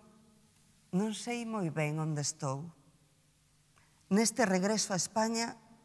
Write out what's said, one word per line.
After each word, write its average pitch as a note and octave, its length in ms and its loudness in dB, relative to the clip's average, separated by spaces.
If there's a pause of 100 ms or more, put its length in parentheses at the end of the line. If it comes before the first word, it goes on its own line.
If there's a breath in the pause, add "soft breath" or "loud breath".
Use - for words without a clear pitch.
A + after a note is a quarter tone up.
(960)
non G#3+ 160 2
sei A#3+ 320 -6
moi G#3 320 -2
ben D3+ 240 0
onde D#3 240 -2
estou. C#3+ 480 -4 (1400 soft breath)
Neste A3 320 4
regreso G3 480 2
a F3 60 0
España A3+ 580 -2 (260)